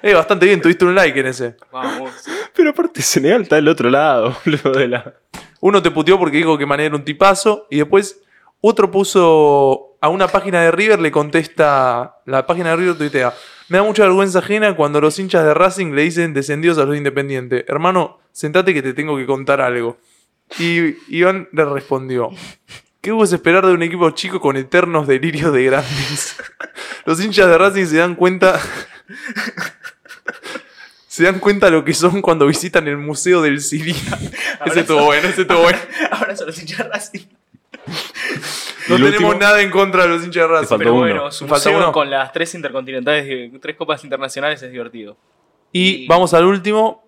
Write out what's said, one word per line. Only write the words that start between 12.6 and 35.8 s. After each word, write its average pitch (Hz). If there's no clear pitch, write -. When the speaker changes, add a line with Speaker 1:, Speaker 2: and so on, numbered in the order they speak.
Speaker 1:
de 165
River 175
tuitea, 139
"Me 175
da 196
mucha 214
vergüenza 190
ajena 208
cuando 147
los 151
hinchas 180
de 151
Racing 180
le 143
dicen 170
descendidos 147
a -
los 139
de 147
Independiente. 135
Hermano, 165
sentate 175
que 147
te 131
tengo 147
que 131
contar 135
algo". 120
Y 170
Iván 185
le 151
respondió, 131
"¿Qué 202
puedes 214
esperar 175
de 185
un 170
equipo 170
chico 185
con 135
eternos 165
delirios 147
de 127
grandes?" 139
<laughs> -
Los 170
hinchas 202
de 165
Racing 190
se 156
dan 175
cuenta, 185
<laughs> -
se -
dan 185
cuenta 202
lo 160
que 147
son 180
cuando 160
visitan 156
el 143
Museo 151
del 143
Siria. 151
<laughs> -
Speaker 2:
Abrazo. 151
Speaker 1:
Ese 165
estuvo 151
bueno, 147
ese 180
estuvo 175
bueno. 175